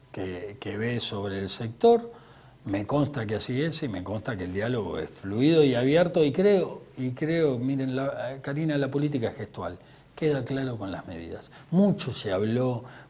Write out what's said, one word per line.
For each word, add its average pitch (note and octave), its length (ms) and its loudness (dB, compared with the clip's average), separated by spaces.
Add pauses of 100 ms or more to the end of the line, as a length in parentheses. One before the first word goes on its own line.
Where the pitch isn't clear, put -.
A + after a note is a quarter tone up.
(120)
que, F#2 480 -8
que G2+ 160 -6
ve A#2 240 -2
sobre G2+ 380 -4
el G2 100 -4
sector. A3+ 640 4 (540)
Me G2+ 200 -2
consta C3+ 400 0
que G#2+ 100 -2
así B2 260 -2
es D#3+ 200 -2
y C#3+ 60 -2
me F#2 160 -6
consta G#2 320 -6
que F2+ 80 -6
el F2 80 -6
diálogo G2+ 460 -2
es D#2 100 -6
fluido C#3 560 4
y C3 100 4
abierto D#3+ 500 4
y C#3 80 4
creo, F#3 500 4 (160)
y B2+ 140 -2
creo, D3+ 460 2
miren, C3 380 -2
la, C3+ 460 -4
Karina, D3 340 -2
la C#3 140 0
política C#3+ 380 0
es - 80 -6
gestual. F2+ 420 -8 (360)
Queda C#3 320 0
claro C3 320 -4
con G2 120 -8
las E2 160 -8
medidas. E2 440 -12 (200)
Mucho F3+ 400 4
se G#2 220 -4
habló, A#2 520 0 (260)